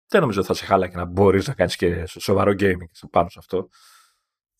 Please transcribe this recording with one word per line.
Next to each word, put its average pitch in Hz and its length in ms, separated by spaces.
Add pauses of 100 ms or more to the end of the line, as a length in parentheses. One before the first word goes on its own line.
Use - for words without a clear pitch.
δεν 202 140
νομίζω 208 180
ότι - 80
θα - 60
σε - 120
χάλα 95 220
και 90 80
να 90 100
μπορείς 95 420
να 139 60
κάνεις 87 220
και 87 300
σο-, - 140
σοβαρό 98 400
gaming 90 520
πάνω 87 180
σε - 100
αυτό. - 300 (920)